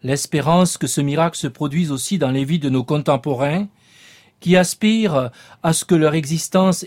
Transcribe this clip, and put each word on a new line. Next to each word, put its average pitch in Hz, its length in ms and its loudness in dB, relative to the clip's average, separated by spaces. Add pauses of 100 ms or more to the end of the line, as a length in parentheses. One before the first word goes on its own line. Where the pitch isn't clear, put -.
L'espérance 151 720 0
que - 80 -4
ce - 160 -2
miracle 156 360 0
se 151 100 -6
produise 147 440 -2
aussi 139 280 -4
dans 139 100 0
les 135 160 0
vies 160 140 0
de 143 100 -2
nos 127 140 0
contemporains, 147 840 -2 (720)
qui 175 160 2
aspirent 180 760 0 (320)
à 165 100 2
ce - 120 -4
que 180 100 2
leur 156 180 4
existence 165 720 0